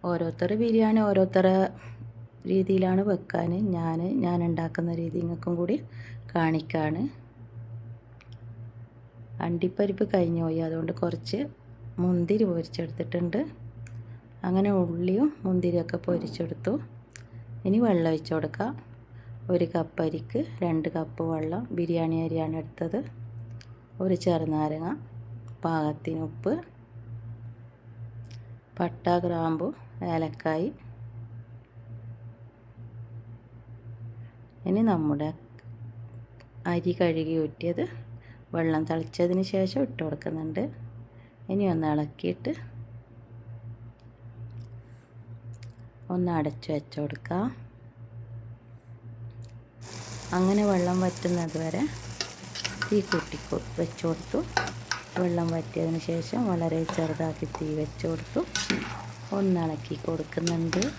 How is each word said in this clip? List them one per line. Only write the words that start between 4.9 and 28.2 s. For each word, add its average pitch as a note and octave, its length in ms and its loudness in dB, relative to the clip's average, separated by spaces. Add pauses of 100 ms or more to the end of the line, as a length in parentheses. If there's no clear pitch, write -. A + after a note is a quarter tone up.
രീതി E3 220 -2
നിങ്ങൾക്കും E3+ 380 0
കൂടി F#3 160 2 (580)
കാണിക്കാണ്. D#3+ 680 4 (2500)
അണ്ടിപ്പരിപ്പ് F#3 580 2 (100)
കഴിഞ്ഞു E3+ 300 4
പോയി, D#3+ 220 2
അതുകൊണ്ട് E3 260 -2 (100)
കുറച്ച് E3+ 360 -2 (640)
മുന്തിരി F3+ 480 4
പൊരിച്ചെടുത്തിട്ടുണ്ട്. E3+ 880 -2 (1080)
അങ്ങനെ G3 240 6 (100)
ഉള്ളിയും F3+ 480 4 (180)
മുന്തിരിയൊക്കെ F3 600 2
പൊരിച്ചെടുത്തു. F3 680 0 (960)
ഇനി G3+ 200 6
വെള്ളം E3+ 260 8
ഒഴിച്ച് D#3 220 0
കൊടുക്കാം. F3 380 0 (800)
ഒരു F3 200 6
കപ്പ് E3 340 0
അരിക്ക് F#3 340 0 (240)
രണ്ട് D#3+ 320 2
കപ്പ് D#3+ 340 -2
വെള്ളം. D#3+ 320 0 (160)
ബിരിയാണി E3 460 2
അരിയാണ് D#3+ 360 0
എടുത്തത്. E3 380 -2 (1040)
ഒരു F#3 200 4
ചെറുനാരങ്ങ, D#3 680 2 (720)
പാകത്തിന് D#3+ 640 0
ഉപ്പ്, F#3+ 240 0 (2250)